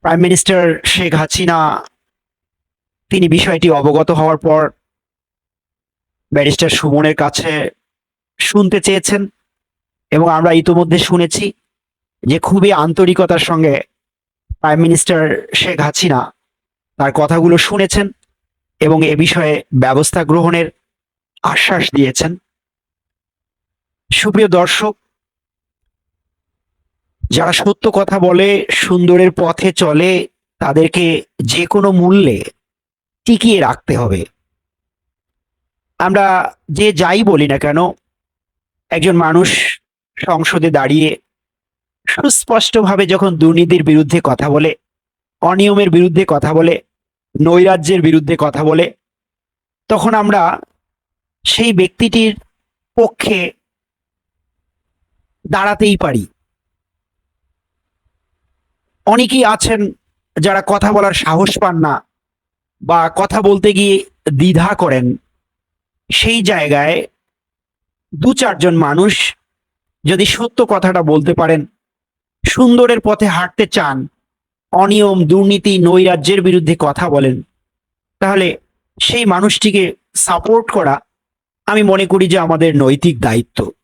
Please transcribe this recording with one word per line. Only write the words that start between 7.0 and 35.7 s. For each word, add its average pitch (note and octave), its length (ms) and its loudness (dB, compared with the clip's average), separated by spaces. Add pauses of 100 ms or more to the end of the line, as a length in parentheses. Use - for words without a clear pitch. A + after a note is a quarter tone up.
কাছে D3 280 -4 (880)
শুনতে G3+ 380 0 (100)
চেয়েছেন G3 340 -2 (920)
এবং E3 120 2 (100)
আমরা E3+ 140 2 (100)
ইতোমধ্যে E3+ 380 2 (100)
শুনেছি F3 360 -2 (840)
যে D3+ 80 2 (100)
খুবই G3 240 2 (140)
আন্তরিকতার F3 640 0
সঙ্গে D#3+ 240 0 (880)
প্রাইম D#3 260 0
মিনিস্টার E3 360 0 (380)
শেখ F3+ 220 -4
হাসিনা D3 380 -2 (800)
তার C#3 120 -2 (100)
কথাগুলো E3+ 360 2
শুনেছেন G3 500 -2 (760)
এবং D#3 160 2 (140)
এ - 40 0
বিষয়ে D#3 380 0 (300)
ব্যবস্থা C#3 400 0
গ্রহণের E3+ 440 0 (760)
আশ্বাস D#3+ 400 -2 (140)
দিয়েছেন। C#3 340 0 (1800)
সুপ্রিয় G#3 400 0 (100)
দর্শক, G#3 340 -2 (2500)
যারা E3 260 0
সত্য - 240 -2 (140)
কথা G3 200 -2
বলে, F3+ 280 2 (360)
সুন্দরের F3+ 480 4 (100)
পথে E3+ 280 -2 (140)
চলে, E3 280 0 (500)
তাদেরকে D#3+ 440 0 (460)
যে F3 120 -2 (100)
কোনো G3+ 180 2
মূল্যে F3+ 460 4 (880)
টিকিয়ে A3+ 420 2
রাখতে - 340 -4
হবে। G2 200 -2 (1800)